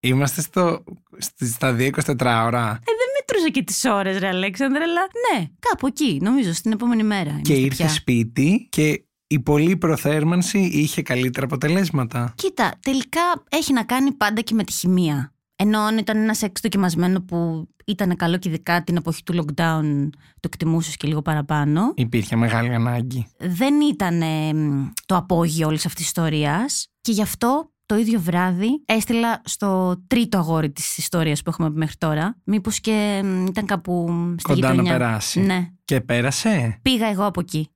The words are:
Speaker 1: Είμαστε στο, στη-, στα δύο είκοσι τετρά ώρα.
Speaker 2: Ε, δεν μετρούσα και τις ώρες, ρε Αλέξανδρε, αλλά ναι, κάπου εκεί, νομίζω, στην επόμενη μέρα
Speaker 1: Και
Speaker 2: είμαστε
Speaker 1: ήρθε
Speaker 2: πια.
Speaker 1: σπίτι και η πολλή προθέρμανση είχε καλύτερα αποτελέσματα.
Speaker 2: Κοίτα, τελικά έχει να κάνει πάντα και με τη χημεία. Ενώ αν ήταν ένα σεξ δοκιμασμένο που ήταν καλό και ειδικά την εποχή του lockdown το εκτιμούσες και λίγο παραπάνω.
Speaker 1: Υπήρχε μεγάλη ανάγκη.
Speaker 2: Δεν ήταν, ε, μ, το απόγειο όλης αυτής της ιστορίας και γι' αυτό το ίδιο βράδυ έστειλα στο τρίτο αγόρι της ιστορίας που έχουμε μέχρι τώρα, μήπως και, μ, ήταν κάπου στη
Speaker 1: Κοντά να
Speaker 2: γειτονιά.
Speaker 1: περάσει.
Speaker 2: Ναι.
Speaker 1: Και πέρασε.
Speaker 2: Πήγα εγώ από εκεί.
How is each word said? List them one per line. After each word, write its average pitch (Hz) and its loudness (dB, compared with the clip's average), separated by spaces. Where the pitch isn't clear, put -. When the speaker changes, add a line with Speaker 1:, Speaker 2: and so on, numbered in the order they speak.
Speaker 1:
Είμαστε 135 2
στο, 170 0
στη-, - -8
στα 123 -2
δύο 120 2
είκοσι 139 0
τετρά 120 2
ώρα. 120 0
Speaker 2:
Ε, - -2
δεν 466 0
μετρούσα 381 0
και 269 -2
τις - -4
ώρες, 196 0
ρε 190 -2
Αλέξανδρε, 208 -2
αλλά 339 0
ναι, 381 0
κάπου 392 0
εκεί, 226 0
νομίζω, 208 2
στην 220 -2
επόμενη 220 2
μέρα 202 0
Speaker 1:
Και 147 0
Speaker 2:
είμαστε - -
Speaker 1:
ήρθε 135 2
Speaker 2:
πια. 160 2
Speaker 1:
σπίτι 131 2
και 151 0
η 151 2
πολλή 151 4
προθέρμανση 165 0
είχε 156 0
καλύτερα 127 -2
αποτελέσματα. 139 0
Speaker 2:
Κοίτα, 262 -2
τελικά 269 -2
έχει 294 0
να 233 2
κάνει 269 0
πάντα 214 0
και 226 -4
με 214 2
τη - -6
χημεία. 170 0
Ενώ 214 2
αν 214 2
ήταν 220 0
ένα 214 2
σεξ 202 -4
δοκιμασμένο 180 2
που 170 -4
ήταν 185 0
καλό 170 0
και 180 -4
ειδικά 170 0
την 175 0
εποχή 165 -2
του 175 -6
lockdown 151 0
το - -20
εκτιμούσες 165 -2
και 147 -4
λίγο 151 0
παραπάνω. 151 0
Speaker 1:
Υπήρχε 117 0
μεγάλη 117 2
ανάγκη. 120 -2
Speaker 2:
Δεν 262 0
ήταν, 185 0
ε, 156 0
μ, 143 0
το 190 0
απόγειο 170 2
όλης 156 0
αυτής - -6
της 160 -6
ιστορίας 160 -2
και 233 -2
γι' 208 2
αυτό 254 0
το 208 0
ίδιο 226 2
βράδυ 180 0
έστειλα 226 0
στο 185 0
τρίτο 233 2
αγόρι 160 0
της - -8
ιστορίας 160 -2
που - -6
έχουμε 160 -2
μέχρι 151 -4
τώρα, 160 -2
μήπως 208 -2
και, 208 0
μ, 185 0
ήταν 196 -2
κάπου 175 -2
στη - -8
Speaker 1:
Κοντά 131 2
να - 2
Speaker 2:
γειτονιά. - 4
Speaker 1:
περάσει. 120 0
Speaker 2:
Ναι. 185 2
Speaker 1:
Και 135 0
πέρασε. 123 0
Speaker 2:
Πήγα 233 2
εγώ 202 0
από 196 -2
εκεί. 156 -4